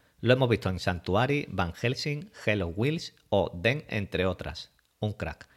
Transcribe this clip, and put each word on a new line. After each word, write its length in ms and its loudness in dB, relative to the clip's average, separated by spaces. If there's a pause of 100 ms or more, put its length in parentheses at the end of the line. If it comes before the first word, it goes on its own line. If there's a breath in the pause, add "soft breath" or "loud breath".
(220 soft breath)
Lo 120 6
hemos 140 4
visto 220 2
en 100 -2
Sanctuary, 680 0
Van 240 -2
Helsing, 580 -4 (140)
Hello 220 2
Wheels 460 -2 (160)
o 240 4
Den, 340 0
entre 380 -2
otras. 460 -4 (280)
Un 140 -2
crack". 440 -8